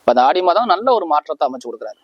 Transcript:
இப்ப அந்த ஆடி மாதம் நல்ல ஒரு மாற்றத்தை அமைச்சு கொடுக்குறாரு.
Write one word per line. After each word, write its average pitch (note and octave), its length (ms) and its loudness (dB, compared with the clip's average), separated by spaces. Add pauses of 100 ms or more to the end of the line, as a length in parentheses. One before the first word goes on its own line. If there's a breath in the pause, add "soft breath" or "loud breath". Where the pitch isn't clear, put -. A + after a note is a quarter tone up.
இப்ப - 140 0
அந்த B2 140 4
ஆடி F3+ 200 0
மாதம் G#3 240 0
நல்ல G3 140 -2 (120)
ஒரு F#3 140 -4
மாற்றத்தை D3+ 360 -4
அமைச்சு B2+ 200 -10
கொடுக்குறாரு. A2 360 -16